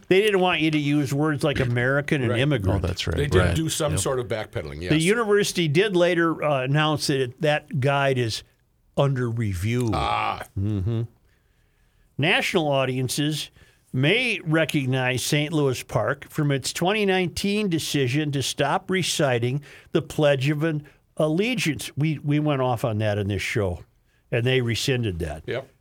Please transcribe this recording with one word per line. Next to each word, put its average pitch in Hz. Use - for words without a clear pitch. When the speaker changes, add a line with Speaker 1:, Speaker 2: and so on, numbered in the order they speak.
Speaker 1:
they 185
didn't 202
want 180
you 160
to 156
use 143
words 147
like 143
American 131
and 117
Speaker 2:
Right. 107
Speaker 1:
immigrant. 101
Speaker 3:
Oh, 87
that's -
right. 82
Speaker 2:
They 147
did 143
Speaker 4:
Right. 87
Speaker 2:
do 160
some 151
Speaker 4:
Yep. 151
Speaker 2:
sort 135
of 120
backpedaling, 92
yes. 90
Speaker 1:
The 156
university 202
did 180
later, 170
uh, 143
announce 151
that 139
it, 123
that 151
guide 139
is 113
under 135
review. 113
Speaker 2:
Ah. 107
Speaker 1:
Mm-hmm. 104
National 202
audiences 135
may 196
recognize 135
Saint 151
Louis 143
Park 120
from 147
its 135
twenty 202
nineteen 196
decision 147
to 139
stop 156
reciting 139
the -
Pledge 143
of 151
an 156
Allegiance. 160
We, 147
we 147
went 147
off 127
on 107
that 107
in 101
this 101
show, 92
and 117
they 131
rescinded 117
that. 78
Speaker 2:
Yep. -